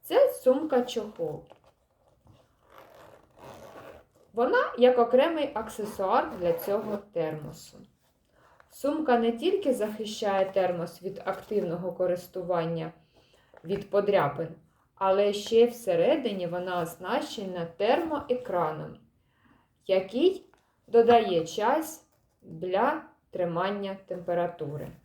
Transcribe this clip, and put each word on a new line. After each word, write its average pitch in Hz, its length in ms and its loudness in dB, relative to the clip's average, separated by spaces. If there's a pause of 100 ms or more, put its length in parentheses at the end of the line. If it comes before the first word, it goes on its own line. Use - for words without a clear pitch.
Це 508 320 4
сумка-чохол. 240 1080 0 (3000)
Вона 349 440 2
як 247 220 6
окремий 277 540 2
аксесуар 220 880 -2
для 170 140 0
цього 208 440 -4
термосу. 156 800 -10 (920)
Сумка 285 480 0
не 233 140 2
тільки 302 420 0
захищає 202 760 -2
термос 180 520 -2
від - 220 -10
активного 180 680 -4
користування 170 1000 -2 (720)
від 196 260 -6
подряпин, 180 600 0 (460)
але 196 380 2
ще 226 320 4
всередині 202 840 0
вона 180 340 -4
оснащена 185 840 -6
термоекраном, 202 1300 -2 (880)
який 208 580 2 (420)
додає 220 580 6
час 269 600 -2 (360)
для 185 600 -2 (300)
тримання 190 720 -4
температури 175 840 -4 (180)